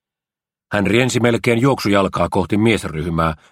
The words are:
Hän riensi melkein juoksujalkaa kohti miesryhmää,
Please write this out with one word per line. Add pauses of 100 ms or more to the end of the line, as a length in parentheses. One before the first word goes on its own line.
(720)
Hän
riensi
melkein
juoksujalkaa
kohti
miesryhmää, (180)